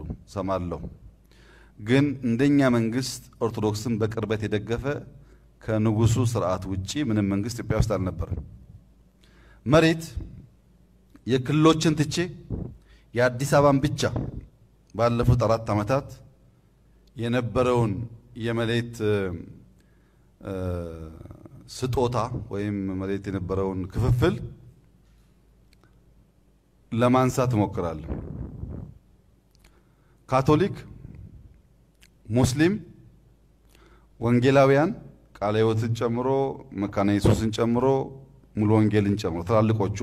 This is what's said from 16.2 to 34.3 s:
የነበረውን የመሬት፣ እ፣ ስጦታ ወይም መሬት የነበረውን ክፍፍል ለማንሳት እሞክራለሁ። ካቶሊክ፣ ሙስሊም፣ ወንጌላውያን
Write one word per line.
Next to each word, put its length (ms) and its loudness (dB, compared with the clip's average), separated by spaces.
የነበረውን 760 0
የመሬት፣ 580 -2
እ፣ 120 -10
ስጦታ 460 0
ወይም 300 -4
መሬት 300 -4
የነበረውን 640 -4
ክፍፍል 480 2
ለማንሳት 640 2
እሞክራለሁ። 560 -2
ካቶሊክ፣ 460 2
ሙስሊም፣ 460 2
ወንጌላውያን 720 6